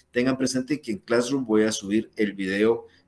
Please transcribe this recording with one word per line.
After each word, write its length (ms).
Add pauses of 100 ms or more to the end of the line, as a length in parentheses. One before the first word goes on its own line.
(120)
tengan 260
presente 420
que 120
en 80
Classroom 440
voy 200
a 80
subir 440
el 180
video 520 (220)